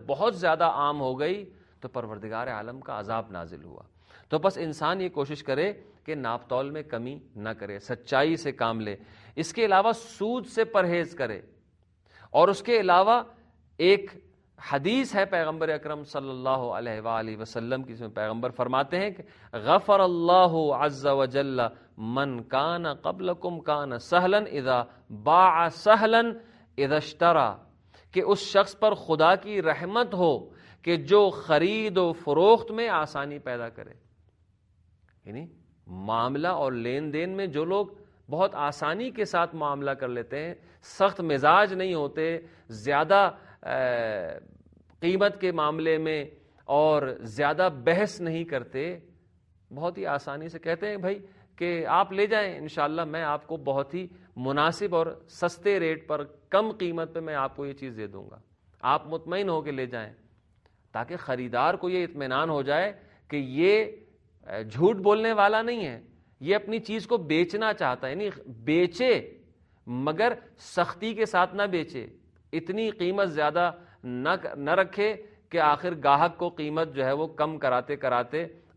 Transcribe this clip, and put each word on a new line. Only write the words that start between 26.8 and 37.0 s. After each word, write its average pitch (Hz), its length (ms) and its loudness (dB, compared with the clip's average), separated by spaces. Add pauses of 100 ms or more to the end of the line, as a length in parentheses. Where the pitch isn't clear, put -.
اذا 143 120 2
اشترى، 151 680 2 (480)
کہ 185 160 0
اس 196 120 4
شخص 202 400 2
پر 214 160 4
خدا 160 400 4
کی 202 280 -2
رحمت 175 520 0
ہو 165 360 2 (320)
کہ 170 140 0
جو 190 340 6
خرید 185 680 2
و 170 140 4
فروخت 196 580 4
میں 226 180 -4
آسانی 147 500 -4
پیدا 120 300 -8
کرے۔ 110 220 -18 (1300)
یعنی 123 220 -14 (400)
معاملہ 113 640 -2
اور 147 240 -2
لین 131 400 -4